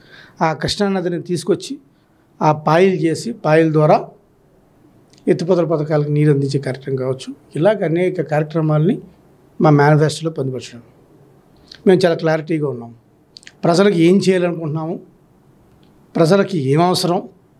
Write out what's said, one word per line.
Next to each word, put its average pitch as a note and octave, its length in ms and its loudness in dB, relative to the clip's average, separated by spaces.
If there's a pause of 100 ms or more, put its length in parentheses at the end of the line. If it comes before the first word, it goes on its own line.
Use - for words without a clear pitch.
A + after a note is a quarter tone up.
(440)
ఆ D#3+ 100 2
కృష్ణానదిని F3+ 680 -4
తీసుకొచ్చి F3 560 -4 (640)
ఆ D#3 100 2
పాయలు E3 440 2
చేసి, D#3 380 -4
పాయల D#3+ 380 2
ద్వారా D#3 380 2 (1160)
ఎత్తిపోతల E3+ 380 0
పథకాలకు D3+ 460 -2
నీరు D3 220 2
అందించే C#3 260 -2
కార్యక్రమం C3+ 360 -8
కావచ్చు. C3 400 -6 (200)
ఇలాగ G3 300 0
అనేక F3 360 -2
కార్యక్రమాలని D#3 800 -2 (600)
మా D#3 80 4
మేనిఫెస్టోలో D3+ 600 2
పొందుపరిచాం. B2+ 500 -8 (1080)
మేము F#3 180 6
చాలా E3 100 2
క్లారిటీగా D#3 540 -2
ఉన్నాం. A#2+ 260 -12 (680)
ప్రజలకు F3+ 320 2
ఏం E3+ 220 4
చేయాలనుకుంటున్నాము, E3 840 -2 (1160)
ప్రజలకి E3+ 540 2
ఏం D3+ 120 2
అవసరం F3 480 0 (300)